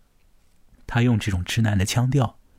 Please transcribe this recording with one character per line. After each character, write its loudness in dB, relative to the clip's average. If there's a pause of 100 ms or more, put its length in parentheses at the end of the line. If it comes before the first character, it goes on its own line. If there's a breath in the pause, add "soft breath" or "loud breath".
(880)
他 -2
用 2
这 -4
种 -2
直 -2
男 2
的 2
腔 0
调， 0 (200 soft breath)